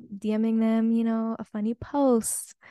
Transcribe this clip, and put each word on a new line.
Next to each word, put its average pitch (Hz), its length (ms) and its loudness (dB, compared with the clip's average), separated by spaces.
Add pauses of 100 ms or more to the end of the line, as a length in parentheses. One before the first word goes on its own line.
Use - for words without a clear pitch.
(180)
D 214 200 -2
Ming 226 220 2
them, 226 320 2
you 226 120 2
know, 226 340 -2
a 220 60 -10
funny 214 300 -4
post - 800 0 (160)